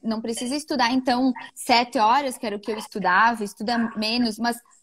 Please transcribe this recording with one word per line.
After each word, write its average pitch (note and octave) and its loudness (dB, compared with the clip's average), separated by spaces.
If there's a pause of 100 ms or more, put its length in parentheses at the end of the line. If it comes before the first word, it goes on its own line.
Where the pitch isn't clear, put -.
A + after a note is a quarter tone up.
Não A3 -4
precisa A#3+ -4
estudar, B3+ 0
então, C4 2 (240)
sete A#3+ 2
horas, B3 2
que - -8
era G#3 -4
o G#3 -8
que A3 -6
eu G#3+ -4
estudava, G#3 2
estuda A3 -4 (180)
menos, A3+ 0
mas A#3 -2 (260)